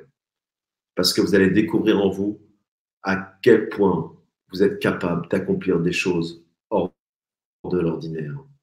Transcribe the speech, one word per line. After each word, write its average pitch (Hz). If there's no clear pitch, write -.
Parce -
que 107
vous 92
allez 95
découvrir 101
en 98
vous 98
à 196
quel -
point 87
vous 92
êtes 101
capable 87
d'accomplir 92
des 85
choses 85
hors 92
de 90
l'ordinaire 80